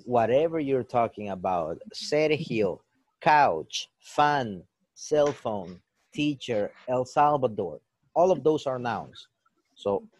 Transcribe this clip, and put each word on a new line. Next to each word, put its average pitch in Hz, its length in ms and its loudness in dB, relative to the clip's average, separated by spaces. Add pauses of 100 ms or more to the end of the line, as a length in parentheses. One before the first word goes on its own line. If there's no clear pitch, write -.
Whatever 127 540 2
you're 135 240 0
talking 113 460 -2
about. 90 500 -4 (140)
Sergio, 147 880 -2 (420)
couch, 131 680 2 (100)
fan, 131 640 -2 (320)
cell 147 360 0
phone, 92 480 -8 (340)
teacher, 123 580 -4 (160)
El 127 180 -2
Salvador. 120 720 0 (360)
All 180 160 6
of 143 120 -2
those 156 240 2
are 131 120 -4
nouns. 98 480 -8 (480)
So, 98 280 -4 (160)